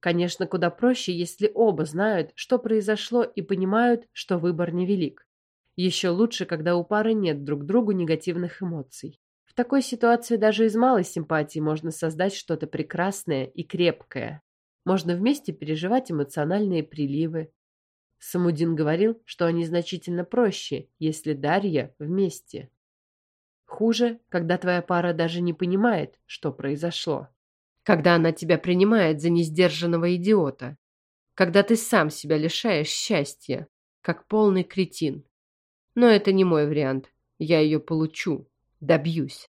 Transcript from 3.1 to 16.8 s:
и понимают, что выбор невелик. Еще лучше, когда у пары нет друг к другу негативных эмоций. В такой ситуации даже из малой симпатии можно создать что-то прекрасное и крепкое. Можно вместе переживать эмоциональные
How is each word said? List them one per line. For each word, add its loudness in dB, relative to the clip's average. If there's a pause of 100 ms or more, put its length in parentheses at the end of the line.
и -4
понимают, 0
что -4
выбор -2
невелик. -2 (500)
Еще 0
лучше, 0
когда -2
у 0
пары 0
нет -2
друг -4
к -10
другу 2
негативных -2
эмоций. -10 (260)
В -20
такой 0
ситуации 0
даже 2
из 0
малой 4
симпатии -4
можно -2
создать -4
что-то -6
прекрасное -4
и -12
крепкое. -4 (420)
Можно 0
вместе 0
переживать -4
эмоциональные -2